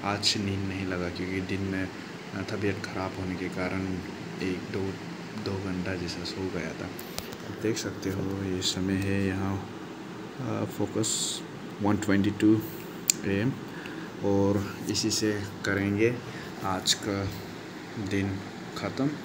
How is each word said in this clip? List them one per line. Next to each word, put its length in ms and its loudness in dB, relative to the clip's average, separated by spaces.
आज 340 2
नींद 320 0
नहीं 160 0
लगा 240 0
क्योंकि 320 -2
दिन 200 0
में, 260 0
अ, 80 -4
तबीयत 440 0
ख़राब 340 -4
होने 160 -2
के 140 -4
कारण 380 -2
एक 160 0
दो, 80 -2
दो 140 -2
घंटा 300 -2
जैसा 280 -4
सो 360 -2
गया 100 -2
था। 200 -6
देख 140 2
सकते 320 -2
हो 340 0
ये 180 0
समय 320 2
है 340 2
यहाँ, 420 0
अ, 260 0
focus 760 0
one 160 6
ट्वेंटी 340 6
टू 300 8
ए 140 2
एम। 140 4
और 520 4
इसी 220 2
से 300 2
करेंगे 500 6
आज 300 2
का 320 0
दिन 360 2
ख़त्म। 300 0